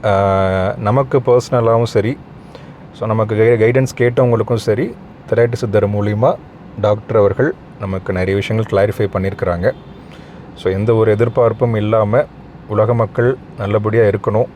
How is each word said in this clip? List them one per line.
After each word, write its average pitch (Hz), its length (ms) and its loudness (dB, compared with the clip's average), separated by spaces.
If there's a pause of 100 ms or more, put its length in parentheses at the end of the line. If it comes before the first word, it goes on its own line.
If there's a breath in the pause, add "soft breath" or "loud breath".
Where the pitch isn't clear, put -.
ஆ, 95 720 0
நமக்கு 131 400 0
பர்சனலாகவும் 117 760 2
சரி, 110 220 0 (760 loud breath)
so 107 120 -8
நமக்கு 110 280 -2
கை-, 110 280 4
கைடன்ஸ் 123 360 2
கேட்டவங்களுக்கும் 120 560 2
சரி, 117 400 -2 (360)
திரையாட்டு 117 240 2
சித்தர் 101 340 0
மூலியமா 104 460 0 (460)
டாக்டர் 107 360 0
அவர்கள் 107 380 2 (260)
நமக்கு 95 320 -6
நிறைய 92 220 0
விஷயங்கள் 107 380 -2
கிளாரிஃபை 101 280 0
பண்ணியிருக்கிறாங்க. 95 720 -2 (840 loud breath)
So - 180 -4
எந்த 107 220 0
ஒரு 110 160 2
எதிர்பார்ப்பும் 113 640 0
இல்லாம 110 500 0 (440)
உலக 107 260 0
மக்கள் 117 420 0 (220)
நல்லபடியா 107 440 0
இருக்கணும் 107 540 0